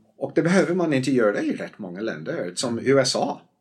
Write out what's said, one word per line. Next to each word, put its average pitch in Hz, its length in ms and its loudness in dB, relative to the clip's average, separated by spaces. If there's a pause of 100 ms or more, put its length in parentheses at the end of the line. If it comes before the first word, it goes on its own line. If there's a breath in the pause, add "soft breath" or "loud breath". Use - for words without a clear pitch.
(180)
och - 160 -6
det 160 80 4
behöver 175 320 4
man 165 180 0
inte 131 180 0
göra 113 320 2
i - 140 -2
rätt - 220 -12
många 92 220 -10
länder, 98 540 -6
som 117 240 -4
U 131 200 4
S 131 180 2
A. - 240 -2 (200)